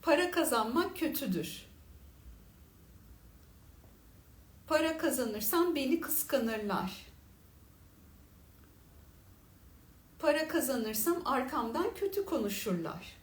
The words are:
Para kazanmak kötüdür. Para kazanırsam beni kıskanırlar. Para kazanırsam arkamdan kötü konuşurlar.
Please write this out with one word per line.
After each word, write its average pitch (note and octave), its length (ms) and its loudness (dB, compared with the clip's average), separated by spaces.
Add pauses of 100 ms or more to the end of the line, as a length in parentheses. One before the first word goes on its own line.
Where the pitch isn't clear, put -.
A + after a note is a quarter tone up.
Para E4+ 300 4
kazanmak C#4+ 640 0
kötüdür. F#3+ 720 -4 (3000)
Para D#4+ 300 2
kazanırsam C4 800 2
beni C#4+ 260 2
kıskanırlar. G#3+ 1040 -2 (3250)
Para D#4 280 4
kazanırsam C4 760 0
arkamdan C4 680 0
kötü G4 300 -2
konuşurlar. G3+ 960 -4